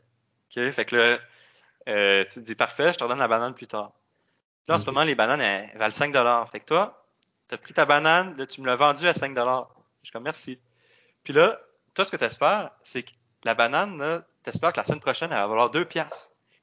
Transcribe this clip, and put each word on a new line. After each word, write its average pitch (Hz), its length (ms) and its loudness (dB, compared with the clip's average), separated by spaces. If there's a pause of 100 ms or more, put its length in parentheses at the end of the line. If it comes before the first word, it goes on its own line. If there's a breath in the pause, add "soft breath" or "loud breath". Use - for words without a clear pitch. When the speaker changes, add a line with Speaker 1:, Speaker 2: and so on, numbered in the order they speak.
(560)
Speaker 1:
OK ? 123 160 -2
Fait 113 140 -4
que 120 100 -2
là, 120 220 4 (680 soft breath)
euh, 98 360 4
tu - 120 -10
te 123 40 -12
dis, « 113 160 -12
Parfait, 147 380 0
je - 40 -10
te 131 60 -4
redonne 123 140 -2
la 123 100 0
banane 117 240 0
plus 120 140 -18
tard. » 104 260 -8 (760)
Là, 160 80 2
en - 20 -4
ce 107 60 -6
Speaker 2:
Ok. - 40 -10
Speaker 1:
moment, 135 160 0
les 151 100 0
bananes, 127 280 2
elles 101 340 -4
valent 110 160 -2
cinq 143 220 -2
dollars. 120 360 2
Fait 107 100 -12
que - 40 -18
toi, 185 400 -2 (440)
t'as 117 100 -10
pris - 160 -20
ta 160 100 4
banane, 160 540 4
là, 135 80 -8
tu - 160 -14
me 131 40 -8
l'as 123 100 2
vendue 147 300 2
à 170 60 4
cinq 139 220 -6
dollars. 127 340 -2 (340)
Je - 40 -20
suis - 80 -18
comme, « 117 100 -10
Merci. » 135 340 -10 (640)
Puis 135 100 -8
là, 180 260 4 (320)
toi, 190 140 0
ce - 40 -16
que 165 60 -6
t'espères, 151 540 0 (120)
c'est 123 200 -8
que - 80 -20 (340)
la 113 100 2
banane, 147 440 0
là, 160 260 -6 (180)
t'espères 160 300 -2
que - 60 -6
la 107 60 -6
semaine 147 160 -4
prochaine, 160 320 -4
elle 127 60 -2
va 101 80 0
valoir 113 240 2
deux 160 140 -2
piastres. - 460 -8 (320)